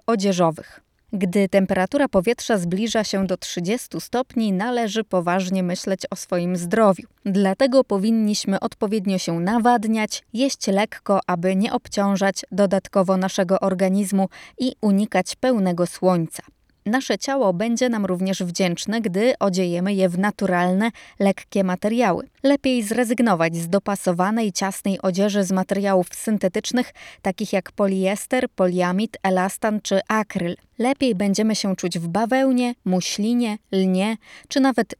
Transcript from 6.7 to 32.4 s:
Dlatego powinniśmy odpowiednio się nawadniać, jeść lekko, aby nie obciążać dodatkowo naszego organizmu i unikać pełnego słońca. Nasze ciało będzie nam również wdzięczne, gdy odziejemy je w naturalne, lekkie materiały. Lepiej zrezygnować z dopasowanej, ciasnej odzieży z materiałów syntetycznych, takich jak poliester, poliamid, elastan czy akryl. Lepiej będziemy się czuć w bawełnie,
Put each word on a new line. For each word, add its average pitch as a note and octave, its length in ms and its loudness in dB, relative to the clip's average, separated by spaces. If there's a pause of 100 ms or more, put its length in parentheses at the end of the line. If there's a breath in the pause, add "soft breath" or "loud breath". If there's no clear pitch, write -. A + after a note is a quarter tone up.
Dlatego G#3 580 2
powinniśmy G#3 760 0
odpowiednio G3 580 -2
się E3+ 220 -2
nawadniać, A3 840 0 (100)
jeść C4 340 -2
lekko, G3 600 0
aby F#3 280 0
nie G3 180 0
obciążać G3 800 -2
dodatkowo F#3+ 680 2
naszego F#3 420 0
organizmu F#3+ 720 0 (300 loud breath)
i B3+ 220 -2
unikać G3 540 0
pełnego F#3 520 0
słońca. F3+ 560 -2 (420)
Nasze A3+ 320 0
ciało C4 360 0
będzie A#3 360 0
nam G#3+ 160 -2
również F#3 380 -2
wdzięczne, F#3 580 -2
gdy G#3 380 0
odziejemy F#3 540 0
je F#3+ 160 2
w F3 80 -4
naturalne, F#3+ 720 0 (280 loud breath)
lekkie G3 440 0
materiały. G#3 640 0 (140)
Lepiej C4+ 400 2
zrezygnować G#3+ 720 2
z E3+ 140 -4
dopasowanej, G3 840 0
ciasnej G3 500 -4
odzieży G3 420 0
z F3+ 80 -2
materiałów F#3+ 640 0
syntetycznych, G#3+ 800 -2 (280 loud breath)
takich G3+ 320 -4
jak F#3+ 180 -4
poliester, G3 840 0
poliamid, F#3 680 0
elastan F#3+ 580 0
czy G3 260 0
akryl. G3 480 -4 (240)
Lepiej B3 360 0
będziemy G3+ 400 0
się G3 200 -2
czuć F3+ 240 -4
w E3 80 -6
bawełnie, B3 680 0 (100)